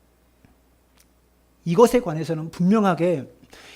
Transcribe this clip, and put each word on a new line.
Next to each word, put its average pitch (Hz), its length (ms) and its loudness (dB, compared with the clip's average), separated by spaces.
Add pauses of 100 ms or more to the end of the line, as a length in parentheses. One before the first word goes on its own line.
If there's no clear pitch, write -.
(1700)
이것에 226 340 4
관해서는 160 520 -8
분명하게 175 800 0 (440)